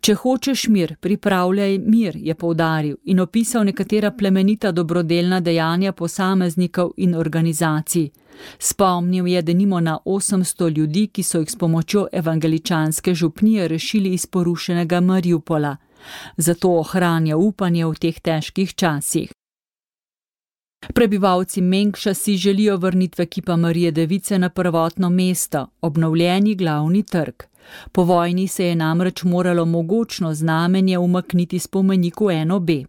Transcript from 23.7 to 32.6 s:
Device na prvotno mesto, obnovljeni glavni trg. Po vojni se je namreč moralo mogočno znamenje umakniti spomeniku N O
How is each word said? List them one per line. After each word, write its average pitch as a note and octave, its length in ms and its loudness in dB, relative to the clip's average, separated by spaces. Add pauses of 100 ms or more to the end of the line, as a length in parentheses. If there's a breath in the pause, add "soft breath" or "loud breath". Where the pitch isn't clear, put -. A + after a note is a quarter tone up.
Device E3 480 -2
na F3+ 100 2
prvotno F3 640 0
mesto, F3+ 560 0 (160)
obnovljeni E3+ 720 2
glavni E3+ 480 0
trg. D3+ 320 -4 (580 loud breath)
Po F#3 100 2
vojni F3 460 2
se F#3 180 -2
je E3+ 80 0
namreč E3 480 0
moralo F3 420 2
mogočno E3+ 680 -2
znamenje F3 640 2
umakniti F3+ 600 0
spomeniku F#3+ 720 0
N D#3+ 200 0
O F#3+ 100 0